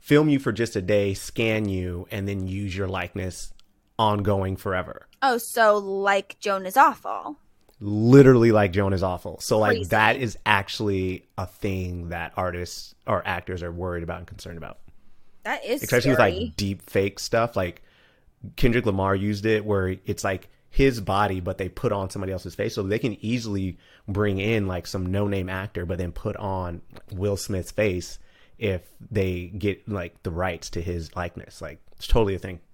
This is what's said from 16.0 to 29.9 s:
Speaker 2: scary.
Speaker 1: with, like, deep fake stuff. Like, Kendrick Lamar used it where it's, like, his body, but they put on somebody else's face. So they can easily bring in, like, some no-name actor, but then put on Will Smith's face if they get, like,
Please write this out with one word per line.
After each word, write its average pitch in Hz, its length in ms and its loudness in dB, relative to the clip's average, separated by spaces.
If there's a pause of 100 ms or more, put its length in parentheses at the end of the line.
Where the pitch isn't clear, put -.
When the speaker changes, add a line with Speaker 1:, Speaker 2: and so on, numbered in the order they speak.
Speaker 2:
scary. 110 180 6
Speaker 1:
with, 92 140 -6
like, 78 100 -12
deep 98 320 -4
fake 98 300 0
stuff. 113 360 0
Like, 90 260 -4 (760)
Kendrick 120 280 2
Lamar 98 300 2
used 101 300 -2
it 110 180 2
where 95 320 0 (100)
it's, 101 200 -4
like, 98 240 -4 (220)
his 131 300 4
body, 98 380 0
but 90 180 -6
they 92 100 -4
put 107 240 -2
on 98 200 -4
somebody 95 200 -6
else's 92 220 -8
face. 104 220 -4
So 104 80 -2
they 98 160 0
can 110 260 -2
easily 104 540 -4 (280)
bring 101 320 0
in, 104 280 0
like, 90 180 -4
some 92 220 -6
no-name 98 420 -2
actor, 95 360 -6
but 87 120 -4
then 87 140 -4
put 104 240 -6
on 92 460 -6 (300)
Will 101 260 -2
Smith's 92 340 -6
face 92 480 -2 (400)
if 95 220 -2 (280)
they 92 380 -2
get, 98 420 -4
like, 90 320 -6